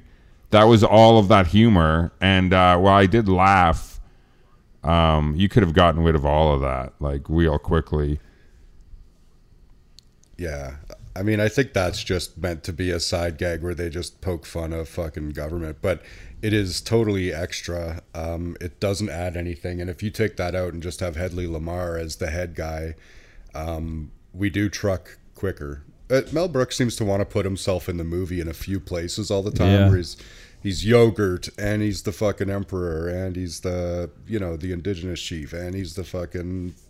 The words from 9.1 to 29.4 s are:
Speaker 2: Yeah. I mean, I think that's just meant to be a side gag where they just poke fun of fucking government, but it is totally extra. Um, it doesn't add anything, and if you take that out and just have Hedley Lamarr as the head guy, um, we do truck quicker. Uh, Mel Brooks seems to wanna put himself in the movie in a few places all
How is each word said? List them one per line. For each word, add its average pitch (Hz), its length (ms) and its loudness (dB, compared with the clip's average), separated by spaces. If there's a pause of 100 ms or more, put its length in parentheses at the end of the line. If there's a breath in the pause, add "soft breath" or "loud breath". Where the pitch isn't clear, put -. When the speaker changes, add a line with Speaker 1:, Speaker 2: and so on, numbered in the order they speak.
Speaker 2:
Yeah. 71 380 -10 (400)
I 92 80 -6
mean, 107 160 0
I 107 100 2
think - 240 -2
that's 90 300 -2
just - 340 -6
meant 85 260 -8
to 87 100 -10
be 90 180 -4
a 85 80 -2
side 85 380 -4
gag 85 260 -4
where 87 120 -6
they 85 140 -6
just 80 320 -12
poke 87 240 -6
fun 82 280 -8
of 80 140 -6
fucking 78 440 -8
government, 78 500 -8
but 90 200 -2 (400 soft breath)
it 104 120 -2
is 98 280 -2
totally 101 520 0
extra. 85 680 -8 (140)
Um, 85 460 -8
it 87 180 -12
doesn't 101 300 -2
add 85 260 -6
anything, 87 460 -8
and 90 80 -8
if 85 120 -12
you 104 80 -4
take 107 280 -4
that 87 180 -4
out 90 180 -4
and 82 80 -10
just 85 200 -10
have 87 160 -6
Hedley 90 300 -6
Lamarr 85 520 -6
as 80 160 -10
the 85 160 -6
head 87 240 -6
guy, 80 400 -8 (580 soft breath)
um, 80 580 -8 (220)
we 98 160 -2
do 101 200 0
truck - 480 -4 (180)
quicker. 71 480 -8 (260)
Uh, 131 120 2 (100)
Mel 165 160 -2
Brooks 131 300 -2
seems 120 200 0
to 113 80 -2
wanna 98 200 0
put 101 200 -2
himself 95 440 -4
in 87 80 -4
the 85 60 -4
movie 87 380 -4
in 80 60 -6
a 92 60 -8
few 95 260 -6
places 90 500 -6
all 98 140 0